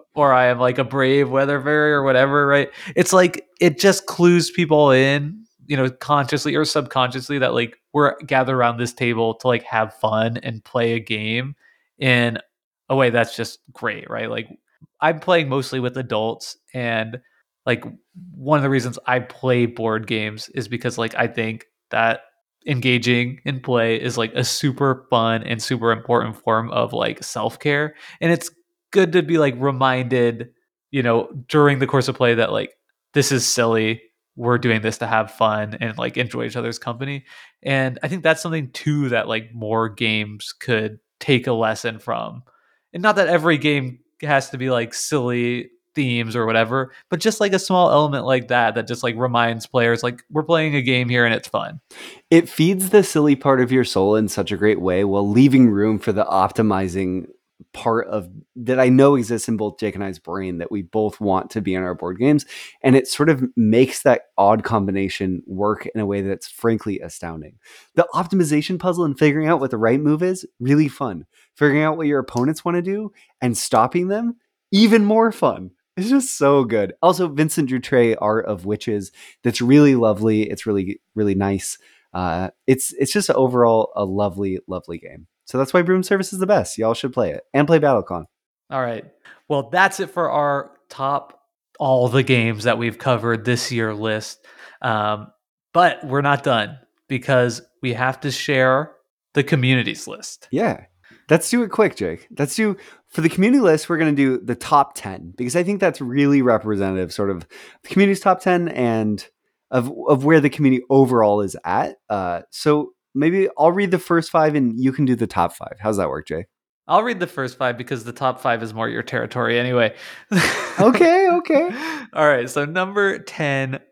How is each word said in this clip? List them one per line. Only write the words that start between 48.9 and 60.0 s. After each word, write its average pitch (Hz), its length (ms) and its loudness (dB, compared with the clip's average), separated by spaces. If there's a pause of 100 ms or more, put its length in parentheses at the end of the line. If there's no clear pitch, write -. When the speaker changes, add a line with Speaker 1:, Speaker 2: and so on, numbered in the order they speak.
Speaker 1:
like, 117 140 -2
reminds 117 500 0
players, 117 380 0
like, 123 260 -6
"We're 151 140 -4
playing 156 320 0
a 135 60 0
game 123 260 0
here 120 160 2
and 113 100 2
it's - 140 -6
fun." 104 320 -8 (500)
Speaker 2:
It 170 180 6
feeds 185 420 0
the 208 120 8
silly 151 320 2
part 135 260 2
of 123 120 0
your 127 100 4
soul 101 320 2
in 110 140 2
such 101 240 -6
a 98 40 -2
great 104 240 2
way 92 220 0
while 101 260 0
leaving 127 400 6
room 104 300 2
for 104 140 -4
the 101 120 0
optimizing 95 1000 0 (480)
part 113 320 -2
of 92 240 -8 (260)
that 127 240 0
I 127 80 6
know 139 280 6
exists 113 320 -4
in 113 80 -2
both 104 220 -6
Jake 104 160 -4
and 98 80 -8